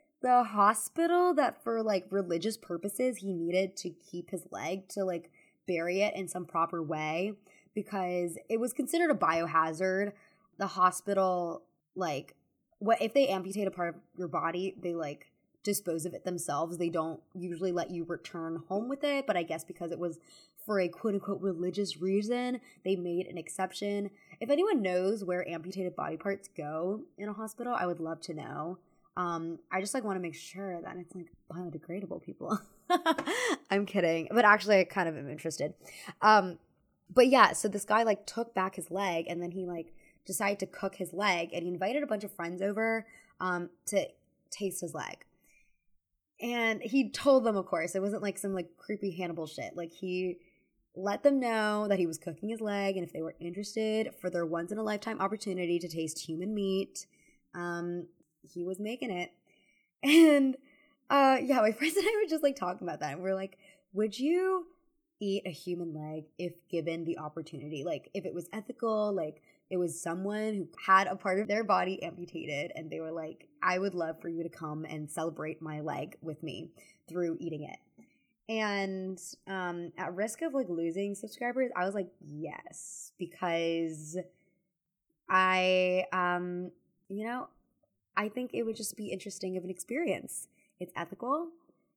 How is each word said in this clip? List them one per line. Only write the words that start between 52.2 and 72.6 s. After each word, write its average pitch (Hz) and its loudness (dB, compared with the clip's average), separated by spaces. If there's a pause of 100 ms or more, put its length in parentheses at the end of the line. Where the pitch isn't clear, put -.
his 226 -6
leg 202 0
and 175 -2
if - -10
they 160 -6
were 160 -6
interested 214 -2
for 185 -4
their 170 0
once-in-a-lifetime 208 -4
opportunity 185 0
to 170 -4
taste 160 -4
human 175 -6
meat, 196 -2 (480)
um, 175 -4 (360)
he - -10
was 185 -4
making 226 -4
it. 180 -4 (360)
<laughs> - -16
And, 285 10 (540)
uh, 269 10
yeah, 262 4
my 214 8
<laughs> - -
friends 320 0
and 370 4
I 427 4
were 359 2
just, 311 2
like, 277 4
talking 185 -4
about 156 -6
that. 147 -4
And 165 -8
we're 190 0
like, 190 -6 (360)
"Would 208 0
you 349 2 (520)
eat 196 0
a 180 -4
human 170 -4
leg 151 -8 (120)
if 175 -6 (160)
given 165 -2
the 170 -2
opportunity? 151 -8
Like, 156 -4
if 190 -6
it 190 -6
was 175 -6
ethical, 214 -2
like, 160 -4 (280)
it 185 -2
was 170 0
someone 202 -2
who 196 -4 (180)
had 190 8
a 196 0
part 190 0
of 214 0
their 214 2
body 190 2
amputated 165 -6